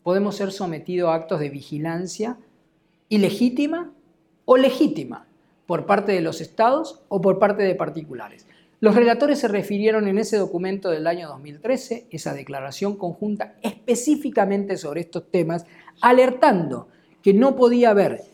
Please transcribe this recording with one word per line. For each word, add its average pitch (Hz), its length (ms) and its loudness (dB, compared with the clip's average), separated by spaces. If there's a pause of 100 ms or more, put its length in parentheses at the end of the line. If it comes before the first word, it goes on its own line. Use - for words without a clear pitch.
podemos 196 340 0
ser 196 160 -6
sometidos 175 580 -4
a 160 60 2
actos 165 240 -4
de 147 100 -6
vigilancia 165 880 -8 (720)
ilegítima 247 840 0 (520)
o 254 120 6
legítima 247 720 0 (400)
por 156 180 -4
parte 196 260 0
de 185 100 0
los 160 200 -6
estados 254 680 -2
o 196 120 -2
por 185 160 2
parte 202 240 2
de 190 140 2
particulares. 151 720 -10 (340)
Los 214 120 6
relatores 240 460 4
se 240 80 -2
refirieron 208 600 0
en 196 100 0
ese 214 200 -2
documento 190 540 -4
del 156 160 -2
año 175 200 -4
dos 135 140 -16
mil 147 180 -18
trece, 240 520 -4
esa 151 220 -8
declaración 139 640 -8
conjunta, 202 640 -6
específicamente 202 1120 0
sobre 156 240 -8
estos - 300 -10
temas, 170 340 -2 (360)
alertando 247 880 4 (340)
que 196 100 6
no 254 220 4
podía 240 360 6
haber 175 300 2 (120)